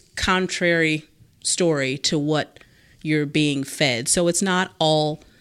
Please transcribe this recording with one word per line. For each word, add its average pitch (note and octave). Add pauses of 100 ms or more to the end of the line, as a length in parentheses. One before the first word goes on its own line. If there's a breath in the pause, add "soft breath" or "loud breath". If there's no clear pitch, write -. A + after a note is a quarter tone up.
(140)
contrary E3+ (360)
story C#3+
to D#3+
what D3 (400 soft breath)
you're D3+
being C#3+
fed. C3
So F3
it's F3
not F#3
all D#3 (180 soft breath)